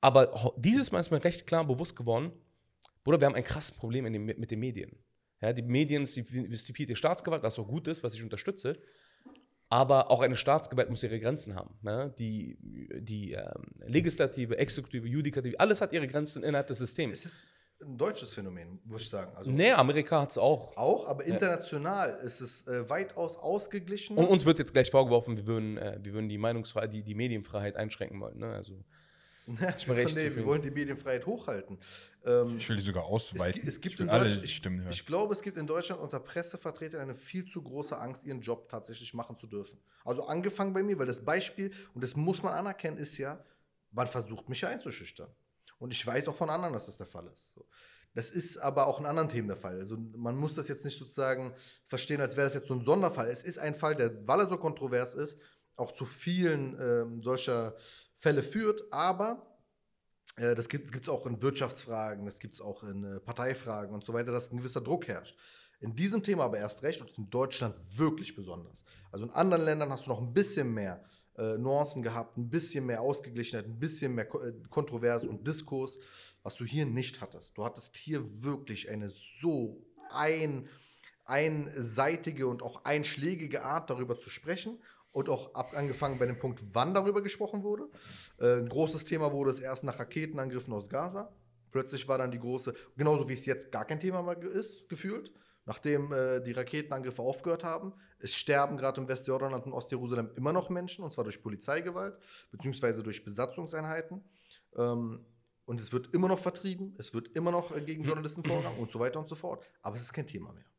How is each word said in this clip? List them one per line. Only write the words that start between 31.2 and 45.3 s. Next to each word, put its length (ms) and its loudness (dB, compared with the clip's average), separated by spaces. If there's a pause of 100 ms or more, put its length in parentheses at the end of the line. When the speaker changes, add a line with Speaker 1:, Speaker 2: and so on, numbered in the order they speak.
Speaker 2:
hochhalten. 500 -6 (480)
Ähm, 320 4
Speaker 3:
Ich 100 -6
will 100 4
die 40 0
sogar 220 0
Speaker 2:
es 60 -6
gi-, 40 2 (260)
Speaker 3:
ausweiten. 280 2
Speaker 2:
es 120 -4
gibt 140 -6
Speaker 3:
Ich 60 -14
will 80 2
Speaker 2:
in 40 0
Speaker 3:
alle 180 8
Speaker 2:
Deutsch-, 140 0
ich, 120 -4
Speaker 3:
Stimmen 260 -4
hören. 100 -4
Speaker 2:
ich 140 -6
glaube, 280 2
es 100 -4
gibt 140 -6
in 100 -4
Deutschland 340 -2
unter 180 -6
Pressevertretern 840 -8
eine 120 -8
viel 320 -8
zu 160 -10
große 380 -6
Angst, 260 -8
ihren 160 -8
Job 280 -4
tatsächlich 440 -12
machen 220 -8
zu 100 -18
dürfen. 320 -10 (260)
Also 220 -2
angefangen 480 -2
bei 80 2
mir, 160 2
weil 80 0
das 180 -4
Beispiel, 480 0 (220)
und 100 -6
das 120 -2
muss 260 2
man 120 0
anerkennen, 440 -4
ist 220 -6
ja, 240 -6 (480)
man 160 0
versucht 420 -6
mich 120 -4
ja 80 -2
einzuschüchtern. 600 -10 (480)